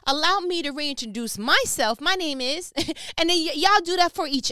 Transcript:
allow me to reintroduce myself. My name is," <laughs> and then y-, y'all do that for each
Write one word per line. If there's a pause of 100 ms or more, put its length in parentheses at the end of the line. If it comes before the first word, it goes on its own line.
allow
me
to
reintroduce
myself.
My
name
is,"
<laughs>
and
then
y-,
y'all
do
that
for
each